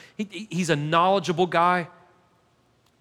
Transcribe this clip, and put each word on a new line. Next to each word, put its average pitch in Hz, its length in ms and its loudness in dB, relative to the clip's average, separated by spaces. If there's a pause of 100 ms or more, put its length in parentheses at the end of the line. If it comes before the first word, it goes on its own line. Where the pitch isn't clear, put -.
(180)
he, 208 120 -6
he, 185 200 -14
he's 170 200 -4
a 160 60 4
knowledgeable 170 720 0
guy. 175 420 0 (1120)